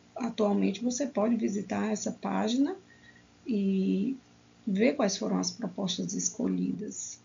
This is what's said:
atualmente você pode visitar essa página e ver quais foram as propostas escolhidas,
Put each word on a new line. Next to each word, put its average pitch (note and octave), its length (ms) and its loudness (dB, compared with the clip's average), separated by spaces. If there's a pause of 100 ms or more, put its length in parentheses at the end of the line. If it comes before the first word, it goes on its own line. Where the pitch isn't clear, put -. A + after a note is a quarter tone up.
(160)
atualmente G3+ 680 0
você B3 220 0
pode A3+ 300 2
visitar G#3 560 0
essa G#3 200 -2
página A3+ 640 0 (680)
e G3 680 2 (500)
ver G#3+ 300 4
quais G#3 220 2
foram G3 200 0
as F#3 140 0
propostas F#3 640 -4
escolhidas, - 1120 -2